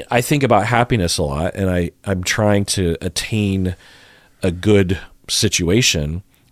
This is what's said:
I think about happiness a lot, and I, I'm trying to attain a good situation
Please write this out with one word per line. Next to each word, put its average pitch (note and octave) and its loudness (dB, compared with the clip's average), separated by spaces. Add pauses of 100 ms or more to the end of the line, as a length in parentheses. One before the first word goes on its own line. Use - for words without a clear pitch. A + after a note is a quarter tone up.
(120)
I B2 4
think C#3+ 0
about G#2+ 4
happiness A#2 0
a E2+ 0
lot, D2 -2
and F#2+ -2
I, F2+ 0 (140)
I'm F#2 -2
trying G#2 2
to F2 -2
attain F#2+ -2 (680)
a F#2+ 0
good F#2+ 2 (300)
situation F2 0 (280)